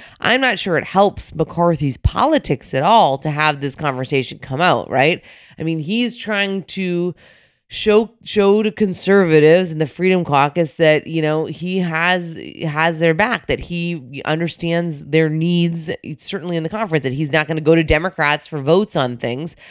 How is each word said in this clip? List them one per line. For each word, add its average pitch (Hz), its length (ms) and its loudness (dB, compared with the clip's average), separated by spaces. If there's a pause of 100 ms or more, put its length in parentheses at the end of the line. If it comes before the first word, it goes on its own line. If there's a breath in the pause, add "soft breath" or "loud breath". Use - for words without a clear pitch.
(200 loud breath)
I'm 240 200 2
not 247 200 0
sure 170 180 -2
it - 60 -4
helps - 500 0
McCarthy's 156 600 0
politics 240 760 0
at 139 120 0
all 175 340 4
to 151 140 -4
have 151 280 0
this 139 140 -6
conversation 131 640 -2
come 131 220 -6
out, 151 280 2
right? 143 360 0 (340 loud breath)
I 160 60 -8
mean, 160 160 -4
he's 226 360 -4
trying 202 500 -4
to 180 500 -4 (520 soft breath)
show, 214 540 0
show 202 400 2
to 214 80 2
conservatives 180 1000 4
and 156 80 -4
the 156 60 0
Freedom 185 360 0
Caucus 143 520 0
that, 156 320 4
you 160 160 -4
know, 156 240 0
he 175 320 -6
has, 170 600 -2 (240)
has 160 380 -2
their 165 140 4
back, 214 320 -2
that - 120 -2
he 165 680 -8
understands 165 760 -2
their 156 280 2
needs, 165 600 0 (280)
certainly 175 380 -8
in 160 60 -2
the 160 60 -4
conference, 165 360 -4
that 131 100 -2
he's 143 180 -4
not 151 160 0
gonna 160 140 -4
go 160 120 6
to 165 80 4
Democrats 156 640 0
for 151 140 -8
votes 165 340 2
on 127 220 -2
things. 127 400 -6 (140 loud breath)